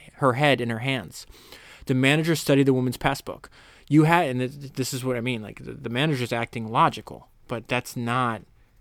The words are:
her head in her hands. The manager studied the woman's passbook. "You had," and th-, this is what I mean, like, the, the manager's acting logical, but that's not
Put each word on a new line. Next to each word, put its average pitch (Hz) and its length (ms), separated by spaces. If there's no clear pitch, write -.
her 131 180
head 135 260
in 120 100
her 113 100
hands. 127 460
The 131 100
manager 151 400
studied 139 300
the 135 80
woman's 127 240
passbook. - 520
"You 151 160
had," 165 260
and 127 120
th-, 139 320
this 131 200
is 127 120
what 127 100
I 117 60
mean, 120 200
like, - 220
the, 120 80
the 113 180
manager's 127 440
acting 117 360
logical, 123 600
but 117 220
that's 123 260
not 120 460